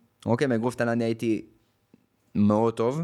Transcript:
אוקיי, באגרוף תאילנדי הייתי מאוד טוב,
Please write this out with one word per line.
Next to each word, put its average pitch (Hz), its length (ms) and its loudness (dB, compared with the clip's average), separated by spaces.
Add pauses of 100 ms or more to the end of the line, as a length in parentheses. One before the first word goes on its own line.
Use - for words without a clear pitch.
(260)
אוקיי, 120 220 0
באגרוף 120 280 0
תאילנדי 117 280 -2
הייתי 113 420 -2 (880)
מאוד 107 380 2
טוב, 117 300 -2